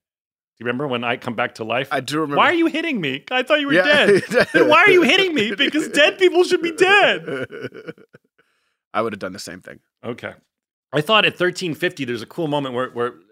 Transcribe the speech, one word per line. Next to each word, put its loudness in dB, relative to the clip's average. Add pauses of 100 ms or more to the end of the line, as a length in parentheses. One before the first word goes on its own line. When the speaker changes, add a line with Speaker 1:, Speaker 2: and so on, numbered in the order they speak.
(560)
Speaker 1:
Do -18
you -12
remember -4
when -4
I -2
come -8
back -4
to -10
life? -2
Speaker 2:
I -2
do -6
remember. -4
Speaker 1:
"Why 4
are 0
you 2
hitting -4
me? -6
I -2
thought 0
you -4
were 0
Speaker 2:
Yeah. 4
<laughs> 2
Speaker 1:
dead." 2
"Then 4
why 6
are 6
you 6
hitting 2
me? -2
Because -2
dead 2
people 4
should 0
be -4
dead." 2
Speaker 2:
<laughs> -14 (1000)
I -2
would -4
have -12
done -10
the -14
same -14
thing. -20 (240)
Speaker 1:
Okay. -12 (580)
I -2
thought 0
at -4
thirteen -4
fifty, -6
there's -8
a -14
cool -8
moment -6
where, -4
where -6 (180)